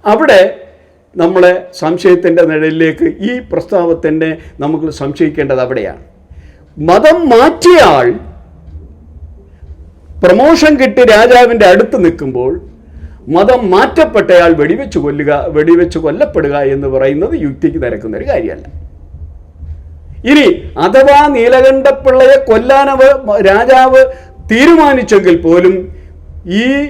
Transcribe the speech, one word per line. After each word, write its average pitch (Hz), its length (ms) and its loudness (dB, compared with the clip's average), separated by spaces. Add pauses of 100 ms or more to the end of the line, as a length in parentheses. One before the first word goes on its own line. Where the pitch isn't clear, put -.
(120)
അവിടെ 233 280 2 (800)
നമ്മളെ 180 320 2 (280)
സംശയത്തിൻ്റെ 175 680 0
നിഴലിലേക്ക് 160 560 -2 (220)
ഈ - 20 -6 (180)
പ്രസ്താവത്തിൻ്റെ 160 800 -4 (340)
നമുക്ക് 151 380 -6
സംശയിക്കേണ്ടത് 143 640 -4
അവിടെയാണ്. 107 360 -10 (880)
മതം 302 280 4 (160)
മാറ്റിയ 330 460 2 (160)
ആൾ 123 120 0 (2250)
പ്രമോഷൻ 277 580 4
കിട്ടി 247 220 0
രാജാവിൻ്റെ 233 640 4
അടുത്ത് 208 380 2
നിൽക്കുമ്പോൾ 131 480 -4 (760)
മതം 208 420 0
മാറ്റപ്പെട്ടയാൾ 196 800 2
വെടിവെച്ച് 165 460 -4
കൊല്ലുക, 143 340 -4 (160)
വെടിവെച്ച് 165 500 0
കൊല്ലപ്പെടുക 156 580 -4 (180)
എന്ന് 139 140 -6
പറയുന്നത് 135 460 -2 (100)
യുക്തിക്ക് 139 380 -4
നിരക്കുന്ന 110 340 -8
ഒരു - 120 -10
കാര്യമല്ല. - 380 -8 (1600)
ഇനി 294 160 4 (400)
അഥവാ 269 400 4
നീലകണ്ഠപിള്ളയെ 269 1120 2 (120)
കൊല്ലാനവ 269 520 0 (400)
രാജാവ് 262 640 4 (480)
തീരുമാനിച്ചെങ്കിൽ 247 840 2
പോലും 175 380 0 (720)
ഈ 202 200 -4 (240)